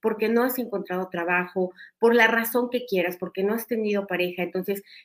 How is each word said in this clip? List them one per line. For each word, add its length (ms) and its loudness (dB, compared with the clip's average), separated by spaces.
porque 300 0
no 140 4
has 140 -2
encontrado 520 -4
trabajo, 640 0
por 160 6
la 120 8
razón 440 0
que 160 -2
quieras, 320 0
porque 260 -6
no 80 2
has 140 -4
tenido 400 -2
pareja. 380 -2
Entonces, 380 -4